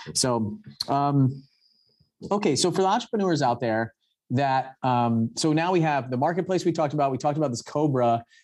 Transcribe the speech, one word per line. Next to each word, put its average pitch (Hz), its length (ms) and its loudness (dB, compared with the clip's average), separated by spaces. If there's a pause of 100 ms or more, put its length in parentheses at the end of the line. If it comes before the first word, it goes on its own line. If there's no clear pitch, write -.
(140)
So, 113 440 -2 (300)
um, 139 520 2 (880)
okay. 190 280 0
So 175 160 2
for 190 100 0
the 190 60 2
entrepreneurs 196 520 0
out 123 200 0
there 113 340 -2 (360)
that, 131 520 0
um, 120 540 2
so 156 160 0
now 165 180 0
we 185 120 2
have 139 280 0
the 127 60 -2
marketplace 170 480 -2
we 170 80 2
talked 156 200 0
about, 139 200 0
we 127 60 -4
talked 147 200 -2
about 143 140 0
this 117 100 -8
Cobra. 127 640 0 (200)